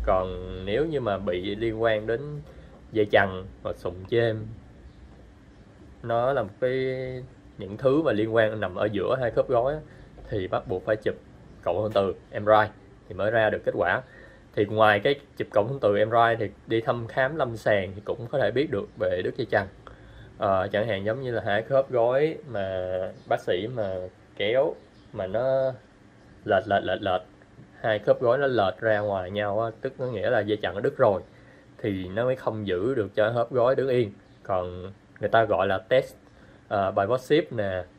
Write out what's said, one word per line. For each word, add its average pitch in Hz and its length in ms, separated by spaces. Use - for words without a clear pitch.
Còn 92 500
nếu 117 200
như 147 160
mà 104 160
bị 95 380
liên 110 260
quan 110 260
đến 147 340
dây 107 200
chằng 95 340
hoặc 95 140
sụn 90 160
chêm, 117 280
nó 120 300
là 123 100
một 95 60
cái, 127 140
những 101 200
thứ 139 240
mà 143 100
liên 110 240
quan 110 240
nằm 92 160
ở 101 160
giữa 101 300
hai 117 100
khớp 131 160
gối 131 260
á, 156 60
thì 95 180
bắt 123 200
buộc 92 180
phải 110 100
chụp 104 200
cộng 90 180
hưởng 107 100
từ 98 220
M 104 60
R 104 40
I 107 180
thì 104 60
mới 98 160
ra 110 180
được 92 160
kết 123 100
quả. 98 260
Thì 107 100
ngoài 107 340
cái 139 160
chụp 107 140
cộng 104 160
hưởng 135 120
từ 104 260
M 110 40
R 117 60
I 113 100
thì 101 100
đi 113 140
thăm 117 260
khám 139 280
lâm 120 220
sàng 98 380
thì 104 100
cũng 117 220
có 143 120
thể 107 120
biết 139 200
được 98 140
về 92 240
đứt 127 140
dây 120 80
chằng. 101 220
Ờ, 95 340
chẳng 104 160
hạn 98 180
giống 117 160
như 127 100
là 110 140
hai 104 160
khớp 135 300
gối 127 460
mà 95 420
bác 120 120
sĩ 98 260
mà 107 280
kéo 127 380
mà 98 140
nó 131 440
lệch, 98 220
lệch, 98 160
lệch, 95 180
lệch, 92 200
hai 110 180
khớp - 220
gối 123 160
nó 143 100
lệch 104 320
ra 110 200
ngoài 98 320
nhau 104 300
á, 113 100
tức 131 160
có 131 80
nghĩa 110 240
là 120 100
dây 104 180
chằng 90 180
nó 101 60
đứt 139 160
rồi, 101 240
thì 95 300
nó 107 180
mới 127 100
không 110 320
giữ 95 280
được 104 200
cho 107 180
khớp 117 180
gối 127 240
đứng 131 140
yên. 123 220
Còn 90 480
người 104 100
ta 113 140
gọi 98 240
là 95 100
test, - 380
ờ, 98 240
pivot 104 300
sheath 147 320
nè 95 300